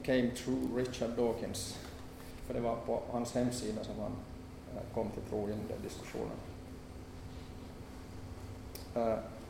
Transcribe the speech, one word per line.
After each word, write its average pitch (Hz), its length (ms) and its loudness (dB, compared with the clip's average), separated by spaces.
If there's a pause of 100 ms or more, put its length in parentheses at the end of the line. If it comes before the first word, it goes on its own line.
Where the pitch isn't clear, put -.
came 127 260 8
through 127 460 2
Richard 123 340 2
Dawkins." 117 720 2 (680)
För 123 60 -2
det 123 60 2
var 117 160 4
på 117 260 2 (100)
hans 120 240 2
hemsida 110 480 4
som 107 160 -2
han, 104 120 0 (640)
eh, - 180 -4
kom 107 160 2
till 107 120 -2
tro 104 260 0
i 104 40 2
den 107 160 -2
där 107 160 -2
diskussionen. - 540 -4 (2500)
Eh, 113 220 6 (320)